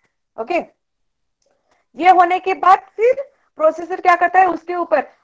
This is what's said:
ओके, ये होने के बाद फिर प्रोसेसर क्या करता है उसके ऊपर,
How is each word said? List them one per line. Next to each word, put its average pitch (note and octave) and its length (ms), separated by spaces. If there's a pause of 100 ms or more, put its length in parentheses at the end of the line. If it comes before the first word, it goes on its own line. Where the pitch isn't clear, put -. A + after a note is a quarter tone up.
(420)
ओके, D#4 180 (1400)
ये E4 140
होने F4+ 300
के F#4 140
बाद F#4 260
फिर A#4+ 360 (400)
प्रोसेसर E4 460
क्या F4 140
करता F4+ 240
है F#4+ 60
उसके F4 300
ऊपर, E4 280 (200)